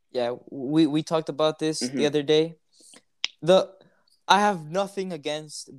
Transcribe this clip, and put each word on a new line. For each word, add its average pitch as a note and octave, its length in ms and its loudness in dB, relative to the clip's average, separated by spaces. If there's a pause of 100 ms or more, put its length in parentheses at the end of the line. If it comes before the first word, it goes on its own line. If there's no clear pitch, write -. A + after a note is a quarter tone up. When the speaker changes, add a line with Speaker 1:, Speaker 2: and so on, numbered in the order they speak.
(120)
Speaker 1:
Yeah, A#2+ 240 -4 (140)
we, D3 360 0
we D3+ 160 0
talked D#3+ 280 -4
about D#3 300 -2
this D#3 200 -4
the B2 80 -4
Speaker 2:
Mm-hmm. C3+ 180 -2
Speaker 1:
other D3 180 0
day. D#3 320 2 (840)
The, F#3 280 4 (580)
I F#3+ 140 6
have F#3 280 0
nothing F#3+ 440 -4
against D3+ 640 -10